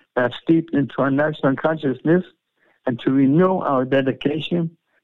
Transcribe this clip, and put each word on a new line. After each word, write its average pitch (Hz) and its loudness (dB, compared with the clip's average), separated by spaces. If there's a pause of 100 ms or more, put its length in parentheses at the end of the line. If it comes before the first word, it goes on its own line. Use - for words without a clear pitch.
(140)
that 127 0
have 123 0 (100)
steeped 165 0
into 139 0
our 131 0
national 143 0
consciousness 156 0 (600)
and 120 -4
to - -2
renew 143 2
our 131 0
dedication 143 -2 (280)